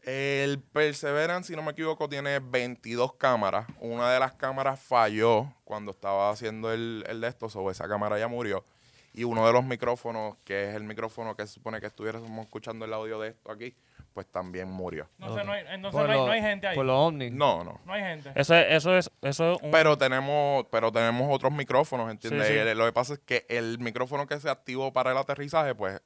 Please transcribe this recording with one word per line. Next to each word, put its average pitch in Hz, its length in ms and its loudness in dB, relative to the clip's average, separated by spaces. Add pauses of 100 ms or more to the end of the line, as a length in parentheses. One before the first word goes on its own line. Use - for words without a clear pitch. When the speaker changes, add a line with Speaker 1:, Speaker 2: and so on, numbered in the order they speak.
Speaker 1:
El 139 580 -2
Perseverance, 151 880 0
si 170 80 -8
no 151 60 -8
me 151 100 -6
equivoco, 156 360 -4
tiene 139 320 -2
veintidós 123 720 -2
cámaras. 110 520 2 (120)
Una 120 340 0
de 131 60 4
las 131 140 0
cámaras 135 480 -2
falló 113 720 4 (120)
cuando 104 280 -10
estaba 98 380 0
haciendo 110 420 -4
el, 113 360 -4
el 113 120 -8
de 117 80 -4
esto, 113 200 -10
so 98 220 -4
esa 87 180 -6
cámara 104 300 0
ya 110 100 0
murió. 110 360 -4 (500)
Y 113 100 -4
uno 113 220 2
de 117 60 8
los 123 120 6
micrófonos, 117 760 -4
que 101 280 -4
es 104 40 -10
el 107 100 -8
micrófono 110 520 -8
que 107 100 -8
se 104 60 -18
supone 110 280 -10
que 107 60 -12
estuviéramos 110 440 -10 (160)
escuchando 113 400 -10
el 110 80 -8
audio 110 260 -6
de 107 80 -8
esto 113 240 -16
aquí, 117 240 -14 (380)
pues 95 120 -10
también 92 440 -6
murió. 87 360 -8 (140)
Speaker 2:
Entonces 110 220 -6
Speaker 3:
Ok. 98 40 -6
Speaker 2:
no 101 60 -6
hay, 190 160 -8
entonces 185 320 -4
Speaker 4:
Por 151 60 2
Speaker 2:
no 147 60 2
hay, 139 60 4
Speaker 4:
lo, 131 80 2
Speaker 2:
no - 60 0
hay 226 80 0
gente 202 260 -2
ahí. 185 80 -2
Speaker 4:
por 139 120 0
los 131 120 4
ovnis. 147 320 2
Speaker 1:
No, 127 320 2
no. 82 220 -12
Speaker 2:
No 185 80 -12
hay 208 100 -4
gente. 156 320 -8
Speaker 3:
Eso 139 200 4
es, 160 160 8
eso 160 260 4
es, 180 140 2 (100)
eso 165 320 0
es 180 100 -2
un 151 80 -4
Speaker 1:
Pero 156 280 8
tenemos, 139 720 2
pero 113 200 4
tenemos 117 420 2
otros 135 200 2
micrófonos, 131 580 0
¿entiendes? 110 380 -2
Speaker 3:
Sí, 110 60 4
sí. 110 40 4
Speaker 1:
El, 110 180 2
lo 113 100 4
que 117 60 2
pasa 123 220 0
es 139 60 -14
que 123 300 0
el 117 280 -2
micrófono 127 480 -4
que 143 140 -6
se 151 100 -4
activó 131 440 -4
para 127 180 2
el 131 60 2
aterrizaje, 143 560 -2
pues, 98 320 -6